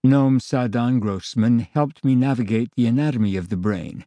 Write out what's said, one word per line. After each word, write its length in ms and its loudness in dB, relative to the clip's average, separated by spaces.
Noam 320 4
Sadan 600 0
Grossman 600 0
helped 440 -4
me 100 4
navigate 640 0
the 100 2
anatomy 500 0
of 120 -6
the 80 -4
brain. 500 -6